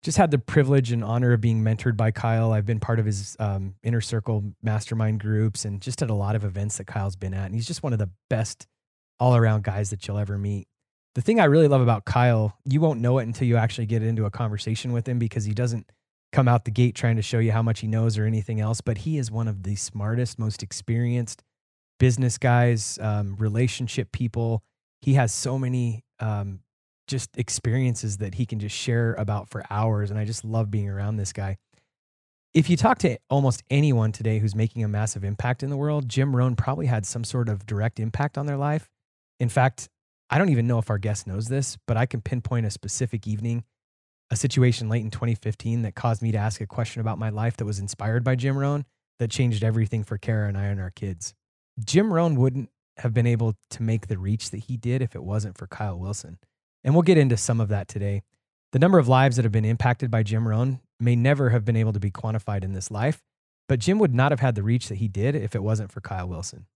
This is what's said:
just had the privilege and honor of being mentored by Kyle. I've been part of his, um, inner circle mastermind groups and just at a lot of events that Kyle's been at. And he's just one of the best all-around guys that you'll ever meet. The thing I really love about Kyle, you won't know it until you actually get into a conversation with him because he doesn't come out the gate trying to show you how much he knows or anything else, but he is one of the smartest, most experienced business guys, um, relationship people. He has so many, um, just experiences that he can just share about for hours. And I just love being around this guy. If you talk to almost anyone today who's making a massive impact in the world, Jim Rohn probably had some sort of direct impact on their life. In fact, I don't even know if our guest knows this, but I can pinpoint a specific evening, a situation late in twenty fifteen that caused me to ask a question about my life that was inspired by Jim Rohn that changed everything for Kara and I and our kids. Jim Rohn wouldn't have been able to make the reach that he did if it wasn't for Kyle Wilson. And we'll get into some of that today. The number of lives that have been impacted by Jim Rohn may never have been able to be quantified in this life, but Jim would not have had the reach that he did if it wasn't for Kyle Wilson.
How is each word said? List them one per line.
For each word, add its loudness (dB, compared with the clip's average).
just -2
had 6
the 2
privilege 2
and -2
honor 2
of 4
being 2
mentored 2
by 2
Kyle. 2
I've 0
been 0
part 0
of 0
his, -4
um, -4
inner 0
circle -4
mastermind -2
groups 0
and -6
just -6
at -2
a 0
lot -2
of -2
events -4
that -12
Kyle's -4
been -6
at. -6
And -8
he's -4
just -8
one -4
of 0
the -2
best -4
all-around 4
guys -4
that -8
you'll -4
ever -4
meet. -6
The -2
thing 4
I 6
really 8
love 6
about 4
Kyle, 2
you 2
won't 2
know 2
it 0
until -2
you 4
actually 0
get 0
into 0
a 0
conversation -4
with -2
him -2
because -2
he -4
doesn't -4
come 4
out 4
the -4
gate 2
trying 0
to 0
show 0
you 4
how 2
much 0
he -6
knows 0
or 0
anything -2
else, -2
but -4
he -4
is -4
one -2
of -6
the -4
smartest, -4
most -4
experienced -4
business 2
guys, 2
um, -2
relationship -2
people. -2
He 2
has 2
so -4
many, -2
um, -6
just -6
experiences -2
that -6
he 0
can -8
just -6
share 0
about -4
for -10
hours. 0
And -4
I -2
just -6
love -2
being -2
around -4
this -6
guy. -6
If 4
you 4
talk 4
to 0
almost 2
anyone 4
today 0
who's 0
making 0
a 0
massive -2
impact -2
in -6
the -4
world, -2
Jim 0
Rohn 2
probably -2
had 0
some -8
sort -2
of -4
direct -4
impact -2
on -6
their -4
life. -2
In 0
fact, 2
I 0
don't 4
even 4
know 2
if -4
our 0
guest -4
knows -6
this, -4
but 0
I 4
can -6
pinpoint -2
a -2
specific -6
evening, -4
a -2
situation 2
late 0
in -6
twenty -2
fifteen -4
that -4
caused 0
me 0
to 0
ask -2
a -6
question -6
about -4
my -4
life -2
that -4
was -4
inspired -2
by 2
Jim -2
Rohn -2
that -2
changed 0
everything 0
for -8
Kara -2
and -4
I -2
and -2
our -6
kids. -10
Jim 4
Rohn 2
wouldn't 0
have -2
been 4
able 2
to -8
make -2
the -4
reach -4
that -10
he -8
did -2
if -4
it -10
wasn't -4
for -12
Kyle -8
Wilson. -8
And 4
we'll 6
get 8
into 6
some 0
of 0
that -2
today. -4
The 4
number 8
of 4
lives 6
that 2
have 2
been 2
impacted 0
by 4
Jim 0
Rohn 0
may 4
never 4
have 2
been 2
able 2
to -2
be -2
quantified -4
in -4
this -8
life, -2
but 2
Jim 2
would 4
not 4
have -2
had 2
the -2
reach 0
that -8
he -2
did -2
if -6
it -4
wasn't -2
for -14
Kyle -8
Wilson. -10